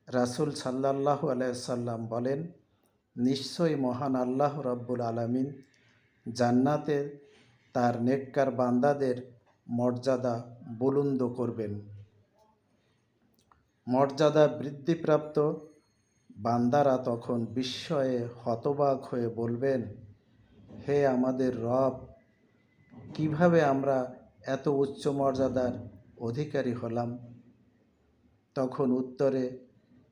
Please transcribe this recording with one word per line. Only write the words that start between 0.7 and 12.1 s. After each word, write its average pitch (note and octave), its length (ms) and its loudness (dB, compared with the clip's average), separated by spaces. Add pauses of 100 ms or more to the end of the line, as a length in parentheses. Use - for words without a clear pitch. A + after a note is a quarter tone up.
আলাইহি B2+ 260 -2
সাল্লাম A#2+ 520 -4
বলেন, C3 460 -4 (640)
"নিশ্চয়ই C3 580 0
মহান B2+ 420 -2
আল্লাহ C#3 440 0
রাব্বুল B2 400 -4
আলামিন A#2+ 640 -2 (680)
জান্নাতে C#3+ 840 2 (540)
তার A#2+ 300 2
নেককার C3 480 2
বান্দাদের B2 880 2 (300)
মর্যাদা A#2+ 880 -2 (120)
বুলন্দ C3 600 0
করবেন।" A2 520 -4 (2000)